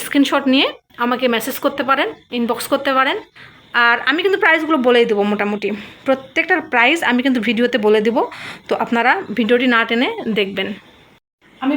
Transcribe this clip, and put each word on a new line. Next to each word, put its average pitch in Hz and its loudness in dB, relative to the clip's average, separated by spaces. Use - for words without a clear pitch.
স্ক্রিনশট 285 0
নিয়ে 277 4
আমাকে 247 -2
মেসেজ 226 -4
করতে 277 -2
পারেন, 277 0
ইনবক্স 233 -4
করতে 277 -2
পারেন। 277 0
আর 240 4
আমি 311 0
কিন্তু 381 2
প্রাইসগুলো 320 2
বলেই 240 6
দেবো 202 0
মোটামুটি, 208 -2
প্রত্যেকটার 320 0
প্রাইস 254 4
আমি 247 2
কিন্তু 254 2
ভিডিওতে 240 0
বলে 214 4
দেবো। 240 2
তো - -2
আপনারা 233 2
ভিডিওটি 240 2
না 226 4
টেনে 240 0
দেখবেন। 196 -4
আমি 269 -2